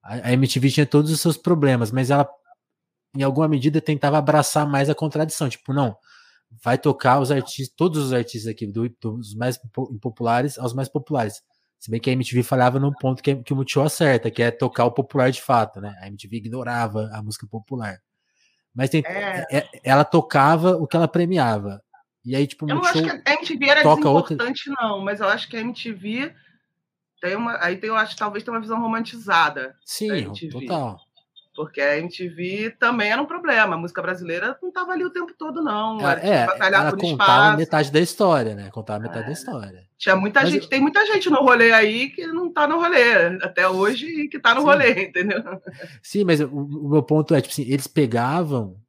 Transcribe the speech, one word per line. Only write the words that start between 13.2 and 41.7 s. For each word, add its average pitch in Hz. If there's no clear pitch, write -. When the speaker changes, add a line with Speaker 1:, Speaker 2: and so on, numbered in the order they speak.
Speaker 1:
que, 139
que 123
o 135
Multishow 135
acerta, 135
que 117
é 120
tocar 120
o 120
popular 131
de 131
fato, 110
né? 101
A 95
M 101
T 101
V 104
ignorava 113
a 107
música 107
popular. 107
Mas 123
tem, 156
Speaker 2:
É. 185
Speaker 1:
é, 143
ela 139
tocava 160
o 156
que -
ela 165
premiava. 117
E 123
aí, 143
tipo, -
o 147
Speaker 2:
Eu 147
não 180
acho 175
Speaker 1:
Multishow 160
Speaker 2:
que 262
a 294
M 339
T 320
V 277
era 294
Speaker 1:
toca 156
outra 160
Speaker 2:
desimportante, 247
não, 208
mas 202
eu 202
acho -
que 233
a -
M 233
T 233
V 220
tem 185
uma, 233
aí 180
tem, 214
eu 220
acho, 220
talvez 208
tenha 233
uma 226
visão 220
romantizada 202
da 135
Speaker 1:
Sim, -
Speaker 2:
M 107
T 131
V. 151
Speaker 1:
total. 127
Speaker 2:
Porque 151
a 143
M 170
T 180
V 185
também 233
era 262
um 294
problema. 254
A -
música 170
brasileira 180
não 359
tava 359
ali 359
o 359
tempo 349
todo, 311
não. 220
Speaker 1:
Ela, 139
Speaker 2:
Era, 139
tipo, 202
Speaker 1:
é, 127
Speaker 2:
batalhar 190
Speaker 1:
ela 151
Speaker 2:
por 190
Speaker 1:
contava 170
Speaker 2:
espaço. 127
Speaker 1:
metade 151
da 151
história, 160
né? 98
Contava 107
metade 110
da 127
Speaker 2:
É. -
Speaker 1:
história. 101
Speaker 2:
Tinha 190
muita 208
Speaker 1:
Mas 269
Speaker 2:
gente, 294
Speaker 1:
eu -
Speaker 2:
tem 269
muita 392
gente 392
no 277
rolê 240